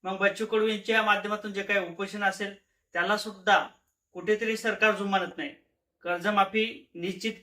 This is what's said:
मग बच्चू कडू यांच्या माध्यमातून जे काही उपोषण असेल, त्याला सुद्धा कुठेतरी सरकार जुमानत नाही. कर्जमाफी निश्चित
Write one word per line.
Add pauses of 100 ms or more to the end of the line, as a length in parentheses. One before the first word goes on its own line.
मग
बच्चू
कडू
यांच्या
माध्यमातून
जे
काही
उपोषण
असेल, (100)
त्याला
सुद्धा (460)
कुठेतरी
सरकार
जुमानत
नाही. (520)
कर्जमाफी
निश्चित